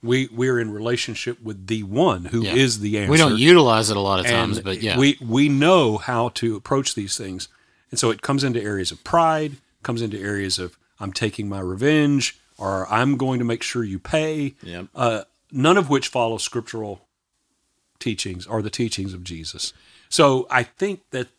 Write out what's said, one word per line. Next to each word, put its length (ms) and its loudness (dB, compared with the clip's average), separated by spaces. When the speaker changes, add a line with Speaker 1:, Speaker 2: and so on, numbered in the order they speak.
Speaker 1:
We, 300 0
we're 260 2
in 120 -2
relationship 720 -4
with 240 -10
the 180 -2
one 420 0
who 180 -2
Speaker 2:
Yeah. 100 -2
Speaker 1:
is 260 2
the 260 0
Speaker 2:
We 100 4
don't 160 6
Speaker 1:
answer. 100 2
Speaker 2:
utilize 480 6
it 60 0
a 40 0
lot 200 2
of 60 0
Speaker 1:
And 80 2
Speaker 2:
times, 60 -4
but 220 -6
yeah. 160 0
Speaker 1:
we, 220 4
we 280 2
know 500 4
how 320 -2
to 260 -4
approach 380 -2
these 220 -6
things. 320 -10
And 100 -6
so 100 2
it 120 -4
comes 220 0
into 180 0
areas 300 -4
of 120 -18
pride, 520 2
comes 200 -4
into 160 -6
areas 400 -2
of, 180 -8
"I'm 140 -8
taking 360 -4
my 120 -6
revenge," 760 2
or, 360 -4
"I'm 240 2
going 240 -2
to 40 -2
make 180 -2
sure 220 -4
you 140 -6
pay." 640 -2
Speaker 2:
Yep. 320 -12
Speaker 1:
Uh, 300 -2
none 280 4
of 120 0
which 180 2
follow 300 -2
scriptural 680 -8
teachings 480 -6
or 160 -4
the 80 -6
teachings 420 -4
of 120 -14
Jesus. 480 -10
So 420 2
I 120 2
think 380 -6
that 180 -6